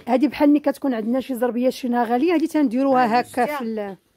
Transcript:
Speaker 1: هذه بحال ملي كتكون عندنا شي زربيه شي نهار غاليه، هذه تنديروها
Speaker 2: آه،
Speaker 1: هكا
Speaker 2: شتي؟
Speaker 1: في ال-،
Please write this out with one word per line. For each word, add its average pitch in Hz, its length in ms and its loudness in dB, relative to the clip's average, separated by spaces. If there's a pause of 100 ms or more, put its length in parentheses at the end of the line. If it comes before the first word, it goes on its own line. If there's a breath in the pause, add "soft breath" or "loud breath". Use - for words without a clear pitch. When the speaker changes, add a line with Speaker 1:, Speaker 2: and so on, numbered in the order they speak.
Speaker 1:
هذه 254 200 2
بحال 294 220 2
ملي 294 100 4
كتكون 269 340 -2
عندنا 233 260 -2
شي 262 160 -6
زربيه 240 340 0
شي 247 180 -6
نهار 240 200 0
غاليه، 262 280 2
هذه 311 100 2
تنديروها 262 580 2
Speaker 2:
آه، 233 40 2
Speaker 1:
هكا 240 380 0
Speaker 2:
شتي؟ 294 120 -4
Speaker 1:
في 262 60 -6
ال-، 208 320 -6 (220)